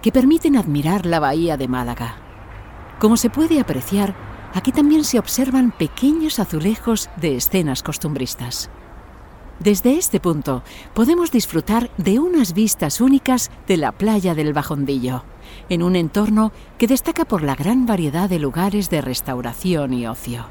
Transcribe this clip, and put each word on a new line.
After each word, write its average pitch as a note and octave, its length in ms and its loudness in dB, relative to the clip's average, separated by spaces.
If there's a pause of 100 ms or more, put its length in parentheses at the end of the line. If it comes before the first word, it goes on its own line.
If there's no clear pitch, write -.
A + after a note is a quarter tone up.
que A3+ 80 2
permiten C#4+ 440 4
admirar E3+ 520 0
la E3+ 120 2
bahía D3+ 380 0
de C3 100 -4
Málaga. A#2+ 500 -4 (840)
Como A3 180 6
se A#3 140 2
puede D#4+ 280 2
apreciar, F#3+ 560 -2 (380)
aquí A3 180 -2
también D4+ 320 4
se B3+ 140 0
observan B3+ 540 2
pequeños D4+ 680 0
azulejos G#3 720 -2 (100)
de D3+ 160 0
escenas C#3+ 460 -2
costumbristas. C3 880 -6 (920)
Desde G#3 380 2
este A3+ 220 0
punto C#3+ 420 -2 (320)
podemos E4 380 2
disfrutar A3 680 0
de G3 220 2
unas D4+ 340 2
vistas G3+ 480 0
únicas C4 480 2 (160)
de F3+ 120 2
la C#3 140 0
playa F#3+ 440 0
del D3+ 180 0
Bajondillo, C3+ 680 -2 (460)
en F3 120 0
un F3+ 140 2
entorno G#3+ 560 2 (260)
que A#3 80 2
destaca C4+ 400 0
por F#3 160 -2
la C#3 140 0
gran A#3 320 2
variedad F3 420 0
de F3+ 80 0
lugares F3 540 -2
de D#3 100 0
restauración C3 880 -4
y B2 140 -2
ocio. A#2 460 -10